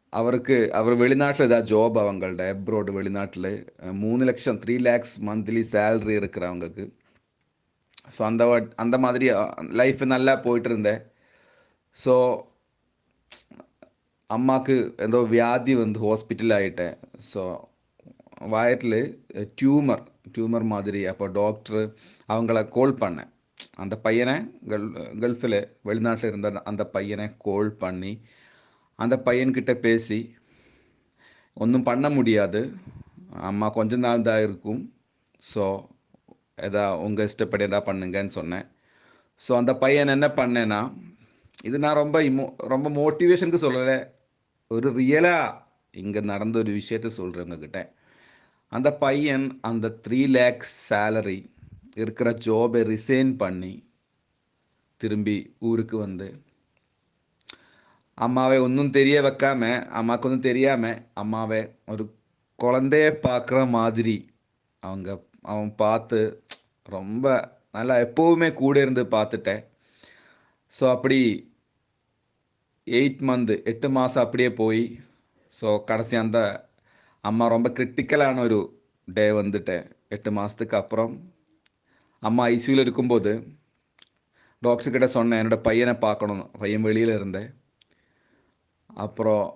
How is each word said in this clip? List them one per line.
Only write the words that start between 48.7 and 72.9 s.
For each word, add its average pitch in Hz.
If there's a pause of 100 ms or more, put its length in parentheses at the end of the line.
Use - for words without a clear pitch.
அந்த 127
பையன் 139 (140)
அந்த 113 (160)
த்ரீ 127
லேக்ஸ் 123
சேலரி 104 (540)
இருக்கிற 110
ஜாபை 113
ரிசைன் 131
பண்ணி 92 (1300)
திரும்பி 104 (220)
ஊருக்கு 113
வந்து 98 (1900)
அம்மாவை 127
ஒண்ணும் 131
தெரிய 139
வைக்காம, 135 (260)
அம்மாக்கு 117
ஒண்ணும் 131
தெரியாம, 131 (300)
அம்மாவை 110 (260)
ஒரு 107 (540)
குழந்தைய 135 (160)
பார்க்குற 127 (100)
மாதிரி 113 (640)
அவங்க, 95 (340)
அவன் 107
பார்த்து 113 (720)
ரொம்ப 101 (460)
நல்லா 120
எப்பவுமே 160
கூட 139
இருந்து 127
பார்த்துட்டேன். 107 (1120)
So -
அப்படி 135 (1700)
எயிட் 135